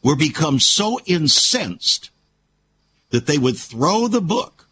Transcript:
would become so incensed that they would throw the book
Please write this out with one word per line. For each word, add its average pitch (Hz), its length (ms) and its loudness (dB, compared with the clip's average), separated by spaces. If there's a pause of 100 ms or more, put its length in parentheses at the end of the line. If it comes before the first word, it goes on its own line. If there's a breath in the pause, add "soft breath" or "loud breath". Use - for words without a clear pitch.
would 139 160 2
become 147 400 0
so 214 460 0
incensed - 1040 0 (960)
that 120 160 -2
they 147 120 0
would 127 200 0
throw 185 500 -2
the 226 140 0
book 196 500 -4